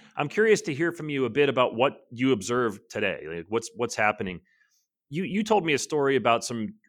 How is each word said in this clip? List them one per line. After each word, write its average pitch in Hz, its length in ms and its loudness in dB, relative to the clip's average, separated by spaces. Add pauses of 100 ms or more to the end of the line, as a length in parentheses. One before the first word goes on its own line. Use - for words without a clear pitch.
(160)
I'm 147 140 -4
curious 214 320 4
to 156 120 -6
hear 165 200 -2
from 151 160 -10
you 139 160 0
a 117 40 -2
bit 139 200 4
about 127 260 2
what 127 360 0
you 127 200 2
observed 113 480 0 (100)
today. 90 380 -4
Like, 82 220 -8
what's, 113 260 -2
what's 117 200 -4
happening? 104 440 0 (680)
You, 165 140 -4
you 190 200 -2
told 208 220 2
me 156 80 2
a 131 60 2
story 139 360 0
about 117 300 2
some 110 240 -4 (200)